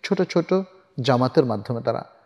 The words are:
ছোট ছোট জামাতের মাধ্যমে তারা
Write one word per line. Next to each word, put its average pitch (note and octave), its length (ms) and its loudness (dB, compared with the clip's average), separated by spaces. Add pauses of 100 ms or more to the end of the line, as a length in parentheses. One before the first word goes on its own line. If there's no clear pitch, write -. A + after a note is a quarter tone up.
ছোট G3 200 0
ছোট F3 320 0 (460)
জামাতের B2+ 440 2
মাধ্যমে A#2 360 -4
তারা A#2+ 240 -2 (220)